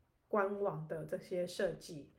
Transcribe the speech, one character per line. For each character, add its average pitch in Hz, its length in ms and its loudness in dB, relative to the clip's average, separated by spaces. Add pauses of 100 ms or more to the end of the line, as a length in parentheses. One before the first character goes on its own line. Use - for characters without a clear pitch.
(280)
官 202 340 4
网 156 260 0
的 160 180 -4
这 180 120 -2
些 180 280 -2
设 180 280 0
计， 151 460 -12